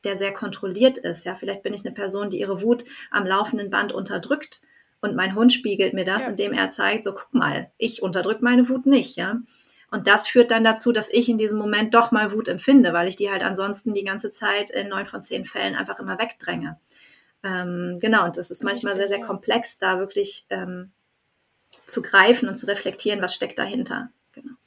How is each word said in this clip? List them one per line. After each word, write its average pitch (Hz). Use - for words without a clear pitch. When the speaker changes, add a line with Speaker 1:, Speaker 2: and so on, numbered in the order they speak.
Speaker 1:
der 196
sehr 196
kontrolliert 202
ist, -
ja. 185
Vielleicht 196
bin 208
ich 202
eine -
Person, 202
die -
ihre 196
Wut 240
am 202
laufenden 202
Band 202
unterdrückt 202
und 247
mein 190
Hund 240
spiegelt 196
mir 190
das, 196
Speaker 2:
Ja. 254
Speaker 1:
indem 202
er 190
zeigt, 202
so, 196
„Guck -
mal, 151
ich -
unterdrück 196
meine 247
Wut 254
nicht“, 269
ja. 190
Und 185
das 208
führt 240
dann 226
dazu, 226
dass 214
ich 240
in 226
diesem 214
Moment 208
doch 233
mal 214
Wut 214
empfinde, 185
weil 170
ich 190
die 202
halt 190
ansonsten 196
die 196
ganze 202
Zeit 202
in 202
neun 196
von 202
zehn 196
Fällen 196
einfach 190
immer 190
wegdränge. 175
Ähm, 180
genau, 214
und 170
das 175
ist -
manchmal 202
Speaker 2:
Richtig, 190
Speaker 1:
sehr, 196
sehr 202
Speaker 2:
ja. -
Speaker 1:
komplex, 220
da 185
wirklich, 196
ähm, 185
zu -
greifen 208
und 196
zu -
reflektieren, 202
was 180
steckt -
dahinter. -
Genau. 277